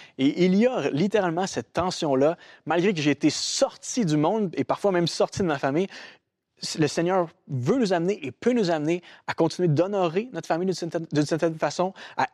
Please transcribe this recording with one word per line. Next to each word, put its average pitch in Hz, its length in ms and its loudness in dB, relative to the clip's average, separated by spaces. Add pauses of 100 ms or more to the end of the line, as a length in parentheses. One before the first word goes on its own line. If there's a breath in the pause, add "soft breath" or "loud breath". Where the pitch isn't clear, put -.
(180 loud breath)
Et 151 260 2
il 185 100 4
y 226 140 6
a 185 220 -2
littéralement 180 580 0
cette - 240 -8
tension-là. 160 640 2 (280 loud breath)
Malgré 175 300 2
que 156 60 -4
j'ai 147 100 2
été 143 180 2
sorti - 760 -2
du 151 120 2
monde 180 400 0
et 139 60 0
parfois 196 300 0
même 175 160 2
sorti - 320 -2
de 190 60 0
ma 147 120 0
famille, 151 300 0 (920 loud breath)
le 156 80 4
Seigneur 175 420 0 (200)
veut 143 300 0
nous 202 140 2
amener 175 320 0
et 127 60 -8
peut - 220 -2
nous 208 180 2
amener 160 320 0 (240 loud breath)
à - 80 -8
continuer 170 320 0
d'honorer 180 680 0
notre 165 140 -10
famille 175 200 -2
d'une 185 80 0
certaine, 165 380 -6
d'une 147 140 2
certaine 165 320 0
façon, 175 340 -2 (240 loud breath)
à - 180 0